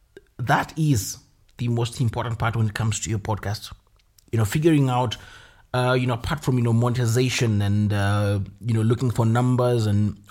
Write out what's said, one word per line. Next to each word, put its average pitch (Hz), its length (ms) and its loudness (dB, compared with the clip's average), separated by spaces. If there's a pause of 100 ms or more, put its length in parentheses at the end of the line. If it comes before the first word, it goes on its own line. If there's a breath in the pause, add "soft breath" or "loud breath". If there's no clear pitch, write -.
(380)
that 135 400 -2
is 147 400 0 (400)
the 120 100 -4
most 117 340 -2
important 117 380 -2
part 113 160 -2
when 110 120 2
it 101 60 -4
comes 107 280 -2
to - 80 -6
your 110 100 -2
podcast. 101 520 -6 (600)
You 113 80 0
know, 110 60 2
figuring 151 440 4
out, 123 280 0 (560 loud breath)
uh, 127 260 2
you 127 80 0
know, 123 80 0
apart 143 280 -6
from, 127 140 0
you 120 60 2
know, 117 100 2
monetization 120 880 2
and, 104 320 2
uh, 101 460 0 (220)
you 117 120 -2
know, 113 80 2
looking 117 300 2
for 113 140 0
numbers 123 600 2
and 104 320 0 (140)